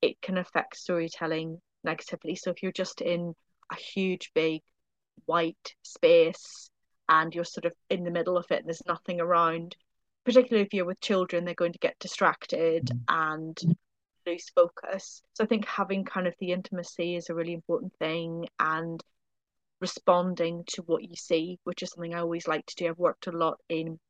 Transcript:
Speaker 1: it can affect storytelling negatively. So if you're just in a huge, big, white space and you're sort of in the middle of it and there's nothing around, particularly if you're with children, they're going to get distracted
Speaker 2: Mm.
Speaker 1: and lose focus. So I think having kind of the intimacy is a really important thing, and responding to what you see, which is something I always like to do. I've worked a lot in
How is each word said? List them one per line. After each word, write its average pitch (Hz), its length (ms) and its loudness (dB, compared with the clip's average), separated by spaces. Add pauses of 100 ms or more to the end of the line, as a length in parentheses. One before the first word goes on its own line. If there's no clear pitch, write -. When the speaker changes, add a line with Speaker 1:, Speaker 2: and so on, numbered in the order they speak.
Speaker 1:
it 135 180 2
can 185 160 -4
affect - 400 -4
storytelling 165 800 -2 (240)
negatively. 165 520 -6
So 185 160 -4
if 175 100 -6
you're 185 100 -2
just - 300 -6
in 170 320 -2 (380)
a - 40 -10
huge, 185 600 -2
big, 160 260 2 (640)
white 165 560 -2
space - 880 4 (380)
and 160 280 4
you're 170 80 -2
sort 170 220 -6
of 170 80 0 (160)
in 185 140 0
the 175 80 -4
middle 175 260 2
of 175 140 -2
it - 80 2
and - 80 -12
there's 165 200 -6
nothing 175 320 -4
around, 170 560 2 (480)
particularly 240 420 6
if - 80 -10
you're 185 120 2
with 180 160 -6
children, 180 420 2
they're 175 100 -4
going 175 200 0
to - 60 -16
get - 200 0
distracted 165 840 0
Speaker 2:
Mm. - 240 -2
Speaker 1:
and 160 680 0 (500)
lose 170 300 -6
focus. - 680 2 (120)
So - 100 2
I 214 40 0
think 214 200 0
having 196 380 -2
kind 185 200 -2
of 175 140 0
the 180 120 -2
intimacy 175 640 -4
is 170 140 -6
a 165 60 -4
really 170 180 -2
important 170 460 -4
thing, 165 480 -4 (120)
and 165 440 -2 (800)
responding 175 880 2
to - 140 -8
what 165 200 0
you 170 120 -16
see, 170 480 -2
which 175 200 -6
is 185 80 -8
something 170 240 -8
I 175 60 -4
always 170 260 -4
like 160 200 -2
to - 80 -14
do. 175 120 -2
I've 165 100 -2
worked 175 300 0
a 185 40 -8
lot 165 260 0 (120)
in 165 300 -4 (100)